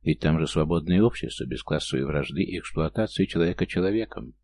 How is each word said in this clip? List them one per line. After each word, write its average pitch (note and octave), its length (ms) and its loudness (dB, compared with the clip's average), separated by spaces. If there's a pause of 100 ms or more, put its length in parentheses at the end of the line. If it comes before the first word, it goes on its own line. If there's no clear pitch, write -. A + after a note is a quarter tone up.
Ведь D#2 180 0
там D#2+ 180 4
же D#2+ 80 2
свободное E2 560 2
общество, - 420 0
без B1+ 180 -6
классовой C2+ 420 -2
вражды C#2+ 380 -2
и F2 160 -2
эксплуатации - 680 -2
человека F2 400 0
человеком. A2 760 -2